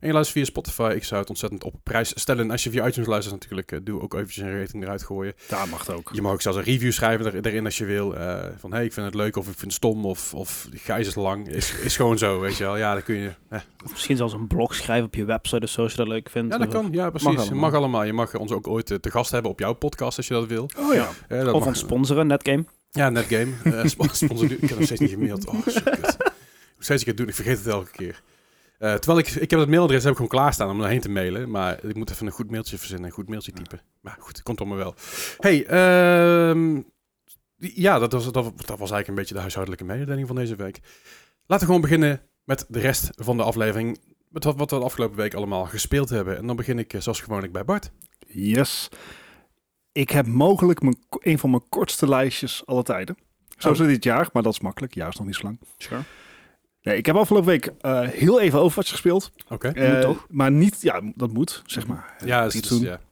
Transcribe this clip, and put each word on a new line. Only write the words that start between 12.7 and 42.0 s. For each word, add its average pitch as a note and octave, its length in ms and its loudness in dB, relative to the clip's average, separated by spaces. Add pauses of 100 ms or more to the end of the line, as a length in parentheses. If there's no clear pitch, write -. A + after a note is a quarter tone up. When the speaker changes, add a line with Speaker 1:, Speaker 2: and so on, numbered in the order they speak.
Speaker 1:
Ja, G#2+ 160 0
dan G2 100 -4
kun A2+ 120 -4
je, G2+ 160 -6 (180)
eh. A2 120 -8 (300)
Speaker 3:
Misschien - 260 -2
zelfs A#2+ 160 -2
een A2 140 -8
blog A#2+ 280 0
schrijven A#2+ 320 0
op - 80 -12
je G#2+ 100 -2
website A2+ 400 -2
of G#2+ 60 -6
zo, - 120 -2
als A2+ 80 0
je - 80 -10
dat A2+ 100 0
leuk A2+ 220 -6
vindt. A#2 220 -4
Speaker 1:
Ja, A3+ 60 -2
dat A#3+ 100 0
Speaker 3:
Of G#2+ 60 -6
Speaker 1:
kan. A3 180 -2
Ja, F3 180 -2
precies. E3 180 -2
Speaker 3:
mag C3 360 0
Speaker 1:
Mag D#3 80 2
Speaker 3:
allemaal. C#3+ 180 2
Speaker 1:
allemaal. A2+ 140 0
Je G#2+ 80 -2 (200)
mag - 80 -20
ons G#2+ 120 -4
ook G#2 160 -4
ooit, A2+ 220 -4
eh, G2+ 80 -2
te G#2+ 120 -6
gast A#2+ 200 0
hebben A#2 200 -2
op F#2+ 80 -8
jouw G2+ 140 -2
podcast, B2+ 440 -4
als A#2+ 100 -6
je - 80 -4
dat A#2 120 0
wil. A#2 320 -4
Speaker 2:
Oh C#4+ 160 2
ja. B2+ 140 2 (200)
Speaker 1:
Eh, A#2+ 160 -4
dat B2+ 100 2
Speaker 3:
Of D#3 40 6
Speaker 1:
mag. C#3+ 100 2
Speaker 3:
ons B2 100 0
sponsoren, C#3 480 2
Netgame. C#3+ 380 2 (260)
Speaker 1:
Ja, C#3 200 2
Netgame. A#2 420 2 (120)
Eh, A#2 200 2
spo-, C#3 240 2
<laughs> - 40 -2
sponsor B2+ 360 2
nu. C3 60 0
Ik C#3+ 140 0
heb B2+ 100 -2
nog D#3+ 60 4
steeds A#2+ 160 0
niet D3 100 4
gemaild. G2+ 360 -4
Oh, A3 220 -4
zo A3+ 160 0
kut. - 320 0 (580)
Hoe - 100 -20
steeds C#3+ 160 2
ik A#2+ 80 -4
het G#2+ 80 -2
doe, A#2 100 -4
ik G2+ 80 -8
vergeet A2 240 -2
het G2+ 80 -8
elke G2+ 240 -4
keer. F2+ 320 -12 (560)
Eh, G#2+ 160 0
terwijl E3 240 4
ik, D#3+ 100 2
ik - 220 -2
heb D#3+ 100 4
het C#3+ 80 4
mailadres D3+ 340 6
heb C#3 80 4
ik C3 60 2
gewoon A#2 140 -2
klaarstaan B2+ 400 2
om G2+ 120 -2
erheen A#2 180 2
te - 80 -8
mailen. G2 420 -2
Maar F#2+ 340 -4
ik G#2+ 100 -6
moet A2 160 -8
even G2+ 160 -8
een G2 60 -6
goed A2 180 -10
mailtje A2 280 -8
verzinnen, F2+ 280 -10
een F2 80 -12
goed F#2+ 140 -12
mailtje G#2+ 240 -10
typen. F2+ 280 -16 (200)
Maar - 200 -18
goed, - 220 -18
komt A2+ 180 -6
allemaal G2+ 180 -6
wel. F#2 160 -6 (440)
Hey, F3 280 4
ehm, E3+ 1120 6 (760)
ja, F3+ 420 2
dat A#2 140 2
was, A#2+ 120 0
dat, B2 100 -6
dat A#2 180 0 (140)
was G#2 240 -8
eigenlijk G#2 180 -2
een G2+ 60 -6
beetje G2 200 -6
de G2 60 -6
huishoudelijke F#2 460 -6
mededeling C3+ 400 -6
van B2 100 -6
deze A#2 200 -4
week. G2 220 -10 (680)
Laten F#3 200 2
we F3 60 6
gewoon F3+ 80 6
beginnen D3+ 400 4 (240)